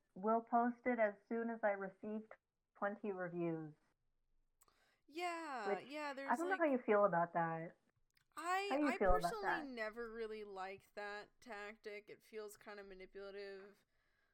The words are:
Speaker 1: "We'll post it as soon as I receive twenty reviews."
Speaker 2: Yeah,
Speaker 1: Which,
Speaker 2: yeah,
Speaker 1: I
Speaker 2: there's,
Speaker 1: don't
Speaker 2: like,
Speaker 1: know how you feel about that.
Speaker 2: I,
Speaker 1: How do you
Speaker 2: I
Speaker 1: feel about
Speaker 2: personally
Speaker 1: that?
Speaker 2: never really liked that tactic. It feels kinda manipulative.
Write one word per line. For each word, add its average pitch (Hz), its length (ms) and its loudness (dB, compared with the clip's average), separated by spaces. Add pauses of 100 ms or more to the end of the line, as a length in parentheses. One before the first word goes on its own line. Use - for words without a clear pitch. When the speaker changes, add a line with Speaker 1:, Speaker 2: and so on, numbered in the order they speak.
(140)
Speaker 1:
"We'll 220 280 4
post 240 340 4 (100)
it 247 120 2
as 208 160 4 (140)
soon 233 220 0
as 226 140 -4
I 208 80 6
receive 202 500 -4 (560)
twenty 208 340 -2
reviews." 170 640 -2 (1300)
Speaker 2:
Yeah, 320 560 -4
Speaker 1:
Which, 196 220 0
Speaker 2:
yeah, 294 260 -4 (160)
Speaker 1:
I 240 80 4
Speaker 2:
there's, - 0 -
Speaker 1:
don't 339 140 -2
Speaker 2:
like, 381 80 4
Speaker 1:
know - 0 -
how 320 120 6
you 254 160 4
feel 208 180 8
about 170 300 4
that. 165 380 0 (640)
Speaker 2:
I, 359 320 0
Speaker 1:
How 269 80 2
do 294 60 4
you 294 100 4
Speaker 2:
I 392 60 -2
Speaker 1:
feel 190 180 8
about - 160 0
Speaker 2:
personally 427 100 -6
Speaker 1:
that? 330 320 -2
Speaker 2:
never 226 360 -6
really 220 340 -8
liked 190 500 -12
that 208 340 -10 (120)
tactic. 208 680 -12
It 151 120 -16 (100)
feels 214 260 -12
kinda 208 280 -14
manipulative. 196 920 -14 (580)